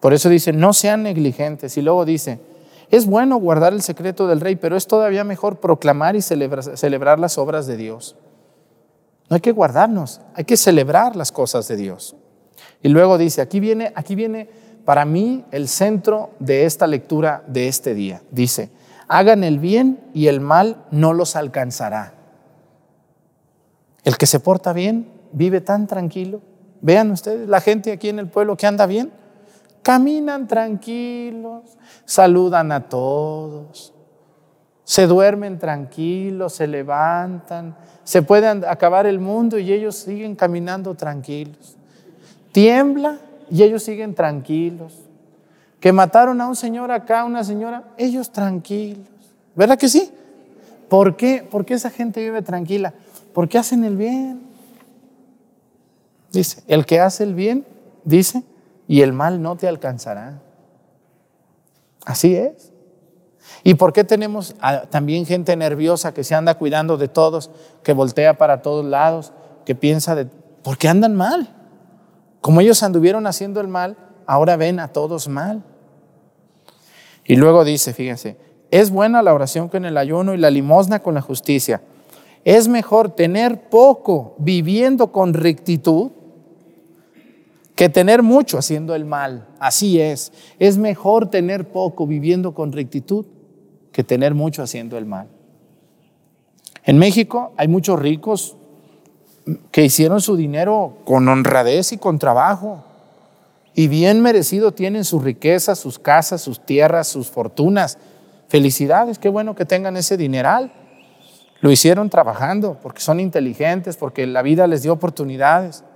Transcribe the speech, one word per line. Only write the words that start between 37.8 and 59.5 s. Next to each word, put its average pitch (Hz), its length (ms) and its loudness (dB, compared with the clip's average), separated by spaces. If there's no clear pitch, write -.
se - 160 2
puede 208 260 4
and-, 202 160 -2
acabar 175 420 0
el 196 140 0
mundo 220 400 -2
y 190 140 -2
ellos 208 240 -4
siguen 208 360 -12
caminando 180 640 -4
tranquilos. 147 800 -12
Tiembla 277 640 2
y 175 120 4
ellos 214 200 2
siguen 214 320 -10
tranquilos. 160 800 -6
Que 185 100 4
mataron 226 480 4
a 240 80 -4
un 254 80 -6
señor 240 360 -8
acá, 233 340 -2
una 240 180 -6
señora, 226 400 -8
ellos 247 340 -4
tranquilos. 202 720 -8
¿Verdad 220 220 4
que 269 120 0
sí? 320 200 0
¿Por 190 300 4
qué? 247 340 -2
¿Por 202 140 -4
qué - 80 -6
esa 240 160 -6
gente 226 320 -8
vive 220 200 -8
tranquila? 180 520 -6
Porque 175 240 0
hacen 233 260 0
el 202 140 -2
bien. 254 440 -6
Dice, - 360 -4
"El 156 180 2
que 165 160 2
hace 190 240 0
el 196 100 -6
bien", 226 300 -4
dice, 180 380 2
"y 143 140 4
el 135 100 4
mal 165 300 -4
no 170 160 -8